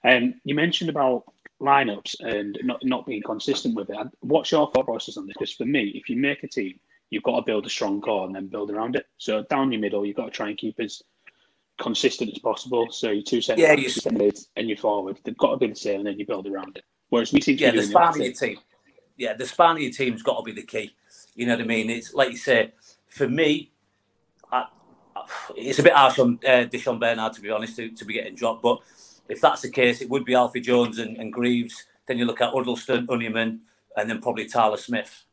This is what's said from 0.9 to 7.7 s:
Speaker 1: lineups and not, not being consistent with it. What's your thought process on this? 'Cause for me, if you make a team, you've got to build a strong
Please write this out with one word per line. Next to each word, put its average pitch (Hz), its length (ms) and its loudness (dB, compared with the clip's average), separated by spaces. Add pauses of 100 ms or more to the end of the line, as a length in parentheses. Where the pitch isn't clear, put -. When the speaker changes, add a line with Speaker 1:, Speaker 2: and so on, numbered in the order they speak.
Speaker 1:
lineups 131 600 2
and 104 420 -4
not, 123 200 -4
not 127 220 -2
being 107 160 -6
consistent 117 540 -2
with 98 160 -6
it. 98 60 -8 (240)
What's 147 300 0
your 151 200 2
thought 131 140 2
process - 320 -6
on 151 100 -12
this? - 100 -14
'Cause - 160 -6
for 113 120 -6
me, 123 240 0
if - 200 -12
you 117 60 -2
make 139 260 -2
a - 60 -14
team, 98 320 -8 (320)
you've 107 100 -4
got 120 140 0
to 120 80 0
build 107 240 -2
a - 20 -10
strong 101 320 -2